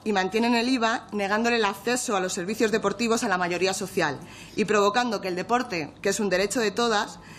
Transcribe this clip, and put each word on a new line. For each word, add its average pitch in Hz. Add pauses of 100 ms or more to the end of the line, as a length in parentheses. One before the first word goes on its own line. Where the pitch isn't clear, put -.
y 214
mantienen 220
el 233
iva, 233
negándole 214
el 220
acceso 226
a 190
los 185
servicios 208
deportivos 214
a 226
la 185
mayoría 180
social 165 (360)
y 202
provocando 208
que 190
el 180
deporte, 180 (120)
que 196
es 196
un 202
derecho 190
de 214
todas, 214 (200)